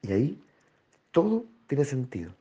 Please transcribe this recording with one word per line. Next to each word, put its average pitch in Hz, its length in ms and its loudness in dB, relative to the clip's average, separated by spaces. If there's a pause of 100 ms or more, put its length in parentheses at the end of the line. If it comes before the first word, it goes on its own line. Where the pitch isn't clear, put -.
Y 98 100 -4
ahí 127 300 0 (680)
todo 214 320 2 (240)
tiene 143 160 0
sentido. 123 580 -4